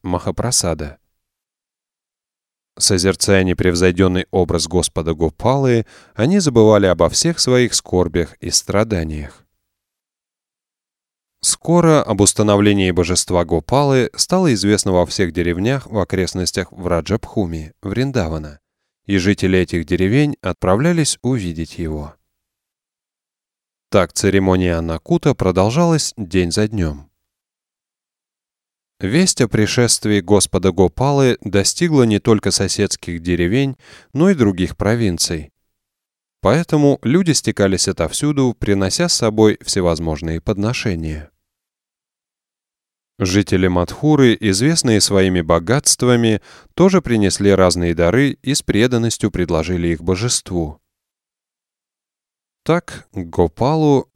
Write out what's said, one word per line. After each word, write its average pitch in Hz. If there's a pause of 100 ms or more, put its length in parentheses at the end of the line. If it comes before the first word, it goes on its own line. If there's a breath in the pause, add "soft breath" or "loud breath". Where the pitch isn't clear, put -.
махапрасада. 90 (1800)
Созерцая 95
непревзойденный 90
образ 85
Господа 82
Гопалы, 117 (300 soft breath)
они 165
забывали 107
обо 85
всех 160
своих 123
скорбях 87
и 85
страданиях. 85 (2000)
Скоро 165
об 104
установлении 101
божества 87
Гопалы 127
стало 180
известно 101
во 90
всех 90
деревнях 90
в 110
окрестностях 92
Враджабхуми, 87
Вриндавана, 95 (460)
и 101
жители 92
этих 87
деревень 104
отправлялись 135
увидеть 90
его. 78 (1800)
Так 92
церемония 92
Аннакута 82
продолжалась 113
день 90
за 107
днем. 80 (1900)
Весть 151
о 147
пришествии 107
Господа 92
Гопалы 123
достигла 127
не 107
только 104
соседских 92
деревень, 90 (360 loud breath)
но 160
и 196
других 95
провинций. 90 (880)
Поэтому 147
люди 165
стекались 98
отовсюду, 127
принося 101
с -
собой 107
всевозможные 82
подношения. 87 (1900)
Жители 92
Мадхуры, 120
известные 113
своими 95
богатствами, 110 (320 loud breath)
тоже 185
принесли 101
разные 87
дары 98 (100)
и 139
с -
преданностью 117
предложили 85
их 80
божеству. 85 (1800)
Так -
к -
Гопалу 131